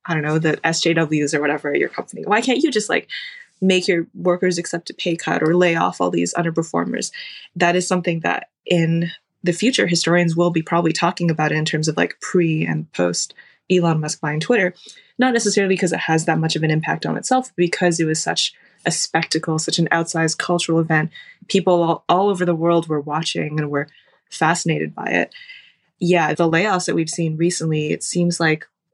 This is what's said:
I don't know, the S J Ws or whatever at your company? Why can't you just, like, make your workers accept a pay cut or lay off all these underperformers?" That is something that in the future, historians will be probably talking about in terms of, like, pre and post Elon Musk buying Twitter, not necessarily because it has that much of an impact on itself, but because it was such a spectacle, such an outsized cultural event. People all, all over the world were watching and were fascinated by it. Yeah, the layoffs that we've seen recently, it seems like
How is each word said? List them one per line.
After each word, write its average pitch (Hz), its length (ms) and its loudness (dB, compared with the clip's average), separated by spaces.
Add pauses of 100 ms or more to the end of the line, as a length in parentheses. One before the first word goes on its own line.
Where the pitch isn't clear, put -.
I 175 80 -4
don't 156 100 0
know, 156 160 0
the 156 260 2
S 165 140 0
J 170 140 2
Ws 156 400 0
or 147 80 0
whatever 147 320 -2
at 143 80 2
your - 80 0
company? - 340 -10
Why 208 160 2
can't 247 240 2
you 302 80 2
just, 214 160 -2
like, - 220 -2 (500)
make 190 300 2
your 170 260 0
workers 175 420 0
accept 170 320 -6
a - 40 -12
pay 165 240 -4
cut - 260 -2
or 160 100 4
lay 175 220 4
off 180 240 0
all 180 100 2
these 175 260 0
underperformers?" 165 760 -2 (460)
That 175 180 2
is 180 100 0
something 170 360 -2
that 170 280 -4 (160)
in 165 460 2 (320)
the 175 80 2
future, 208 340 0
historians 170 520 2
will 175 120 4
be 165 120 0
probably 165 320 0
talking 175 360 0
about 156 220 0
in 156 140 -2
terms 156 240 -2
of, 151 80 -2
like, 175 240 -2
pre 165 440 0
and 156 280 -4
post 175 400 -2 (360)
Elon 170 300 4
Musk 151 220 -6
buying 151 180 -2
Twitter, 185 340 2 (460)
not 254 140 4
necessarily 202 420 0
because 175 160 0
it 160 80 -2
has 160 240 0
that 160 160 0
much 160 160 0
of 160 80 -2
an 156 80 2
impact 156 340 -2
on 160 120 -2
itself, 254 320 -2
but - 80 -12
because 175 420 0
it 165 60 0
was 156 180 -2
such - 300 -2 (320)
a 165 60 0
spectacle, 165 680 -2
such - 180 -2
an 170 120 2
outsized 165 480 0
cultural 170 420 0
event. 160 300 0 (400)
People 175 340 2
all, 165 240 0
all 185 220 4
over 180 160 0
the 175 100 2
world 165 320 2
were 151 140 -2
watching 151 580 -4
and 147 100 -2
were 143 200 -4 (400)
fascinated 160 640 0
by - 120 -10
it. - 260 -2 (720)
Yeah, 170 300 2
the 165 160 2
layoffs 180 380 0
that 170 80 -2
we've 160 140 -2
seen 160 280 -4
recently, 160 540 -2
it - 100 -4
seems 175 380 0
like 156 260 0 (280)